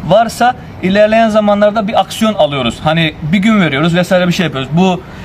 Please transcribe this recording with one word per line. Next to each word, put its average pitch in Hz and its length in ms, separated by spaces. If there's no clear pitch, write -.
Varsa 233 460
ilerleyen 214 460
zamanlarda 208 600
bir 220 120
aksiyon 214 340
alıyoruz. 139 500
Hani 160 380
bir 165 160
gün 214 220
veriyoruz 156 340
vesaire 180 340
bir 175 40
şey 180 120
yapıyoruz. 135 280
Bu 180 280